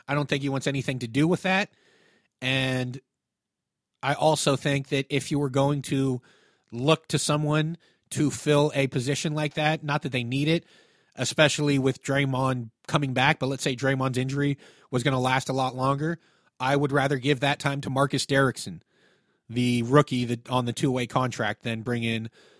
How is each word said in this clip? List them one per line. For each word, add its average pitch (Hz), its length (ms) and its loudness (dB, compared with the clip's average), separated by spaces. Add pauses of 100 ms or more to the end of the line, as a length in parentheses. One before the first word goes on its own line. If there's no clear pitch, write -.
I 135 60 -4
don't 143 160 0
think 139 140 -2
he 139 80 -2
wants 135 160 -2
anything 139 320 -2
to 120 100 -6
do 139 180 2
with 175 160 2
that. 190 280 0 (720)
And 131 580 -2 (1000)
I 135 100 2
also 147 440 2
think 139 320 -2
that 139 200 -2
if 139 220 -2
you 147 80 0
were 143 100 0
going 139 340 2
to 135 380 0 (500)
look 139 380 2
to 151 100 0
someone 151 600 0 (320)
to 151 200 0
fill 147 440 2
a 139 140 2
position 143 460 -4
like 151 200 -4
that, 156 280 0
not 147 200 -2
that 131 100 -6
they 123 100 -2
need 135 260 -2
it, 170 180 0 (500)
especially 143 640 2
with 131 240 0
Draymond 131 640 -2 (180)
coming 143 280 0
back, 147 240 4
but 131 80 -2
let's 135 160 -4
say 135 120 0
Draymond's 131 440 0
injury 139 400 0 (320)
was 123 120 0
gonna 131 180 2
last 131 280 0
a 135 40 -2
lot 127 220 0
longer, 139 440 0 (420)
I 135 160 2
would 143 160 0
rather 139 260 2
give 131 220 0
that 143 180 0
time 143 240 -2
to 139 80 -4
Marcus 135 360 0
Derrickson, 131 540 0 (680)
the 123 360 0
rookie 127 420 4
that, 120 220 -6
on 127 180 0
the 120 60 -2
two-way 127 340 -2
contract, 120 560 -2
than 113 200 -6
bring 117 220 -2
in, 113 260 -4 (300)